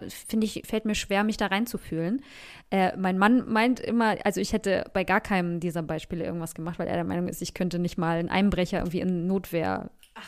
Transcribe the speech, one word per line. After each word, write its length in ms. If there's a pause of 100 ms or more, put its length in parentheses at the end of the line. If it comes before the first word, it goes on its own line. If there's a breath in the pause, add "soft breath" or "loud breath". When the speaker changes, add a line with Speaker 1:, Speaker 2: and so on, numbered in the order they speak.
Speaker 1:
finde 380
ich, 200
fällt 200
mir 100
schwer, 300
mich 100
da 120
reinzufühlen. 760 (480 loud breath)
Äh, 240
mein 220
Mann 340
meint 300
immer, 420
also 160
ich 140
hätte 400
bei 100
gar 160
keinem 400
dieser 240
Beispiele 400
irgendwas 320
gemacht, 240
weil 80
er 80
der 80
Meinung 240
ist, 140
ich 120
könnte 240
nicht 200
mal 200
einen 120
Einbrecher 480
irgendwie 240
in 260
Notwehr 640 (220)
Speaker 2:
Ach, 80
klar. 60